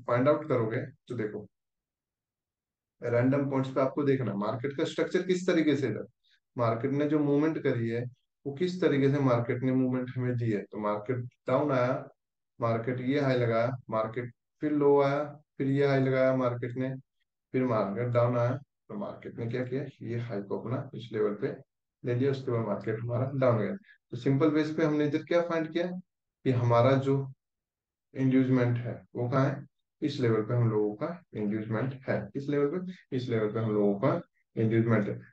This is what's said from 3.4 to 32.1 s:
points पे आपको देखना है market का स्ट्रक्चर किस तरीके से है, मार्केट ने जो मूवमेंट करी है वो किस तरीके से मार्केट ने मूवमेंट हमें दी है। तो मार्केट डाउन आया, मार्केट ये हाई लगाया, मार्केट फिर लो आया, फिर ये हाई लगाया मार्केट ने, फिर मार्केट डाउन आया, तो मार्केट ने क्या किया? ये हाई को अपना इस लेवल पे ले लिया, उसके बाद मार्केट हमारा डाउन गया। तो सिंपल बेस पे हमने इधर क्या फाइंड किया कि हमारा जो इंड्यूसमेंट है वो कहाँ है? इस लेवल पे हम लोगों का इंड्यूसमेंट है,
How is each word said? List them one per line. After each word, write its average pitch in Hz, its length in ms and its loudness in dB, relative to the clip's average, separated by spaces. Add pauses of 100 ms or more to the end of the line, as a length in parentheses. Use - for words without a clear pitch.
points 131 200 0
पे 139 120 0
आपको 131 220 0
देखना 123 280 2
है 101 60 -4
market 127 400 -4
का 160 80 0
स्ट्रक्चर - 380 -2
किस 185 240 0
तरीके 156 280 4
से 123 120 -2
है, 101 140 -4 (540)
मार्केट 120 380 0
ने 143 160 0
जो 151 100 2
मूवमेंट 147 440 2
करी 120 260 0
है 117 140 -2 (420)
वो 139 80 -6
किस 180 280 -2
तरीके 139 300 4
से 143 100 0
मार्केट 120 420 0
ने 131 100 2
मूवमेंट 127 420 0
हमें 123 220 -2
दी 117 140 -2
है। 101 120 0
तो - 160 -12
मार्केट 107 440 -4 (240)
डाउन 139 240 2
आया, 127 220 2 (680)
मार्केट 120 420 -2
ये 135 180 0
हाई 131 180 2
लगाया, 117 320 2 (200)
मार्केट 113 420 -4 (300)
फिर 151 120 0
लो 143 280 6
आया, 143 220 2 (340)
फिर 135 120 -2
ये 139 180 4
हाई 135 120 4
लगाया 131 360 4
मार्केट 123 420 -2
ने, 131 160 -2 (600)
फिर 131 120 2
मार्केट 110 480 0
डाउन 120 240 4
आया, 120 200 0 (300)
तो 107 100 -10
मार्केट - 420 -10
ने 117 80 -6
क्या 127 160 -4
किया? 127 220 -6 (180)
ये 117 160 -4
हाई 104 220 -6
को 101 180 -6
अपना 120 360 -6
इस - 180 -12
लेवल 104 240 0
पे - 180 -6 (480)
ले 120 120 -2
लिया, 135 160 0
उसके 123 200 -4
बाद 113 160 0
मार्केट 101 340 -4
हमारा 120 360 -2
डाउन 123 220 4
गया। 98 160 -2 (360)
तो 123 60 -10
सिंपल 139 340 2
बेस 156 260 0
पे 165 80 2
हमने 151 220 2
इधर 151 160 -2
क्या 170 200 2
फाइंड 165 300 -2
किया 175 140 -2
कि - 640 -6
हमारा 120 460 4
जो 135 180 2 (960)
इंड्यूसमेंट 127 640 4
है 113 160 -6 (220)
वो 120 140 -2
कहाँ 135 160 2
है? - 200 -4 (360)
इस 143 180 -4
लेवल 113 220 2
पे 110 120 -2
हम 117 160 2
लोगों 104 260 0
का 101 120 -6 (280)
इंड्यूसमेंट 110 580 -2 (140)
है, 107 100 0 (180)